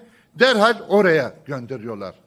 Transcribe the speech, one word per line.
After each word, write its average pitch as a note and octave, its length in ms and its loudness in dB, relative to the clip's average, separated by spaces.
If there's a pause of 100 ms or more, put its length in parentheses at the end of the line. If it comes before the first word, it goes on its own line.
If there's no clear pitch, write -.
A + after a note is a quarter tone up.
(360)
derhal A3+ 520 2
oraya D#3+ 480 2 (100)
gönderiyorlar. A#2 720 -12 (120)